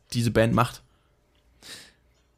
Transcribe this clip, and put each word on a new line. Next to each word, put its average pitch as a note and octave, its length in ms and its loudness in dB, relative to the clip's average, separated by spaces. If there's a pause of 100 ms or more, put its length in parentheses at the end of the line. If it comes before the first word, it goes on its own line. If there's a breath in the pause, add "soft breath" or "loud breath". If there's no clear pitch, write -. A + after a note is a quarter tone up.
(140)
diese A#2 180 0
Band A2+ 240 2
macht. A#2+ 260 0 (1600 loud breath)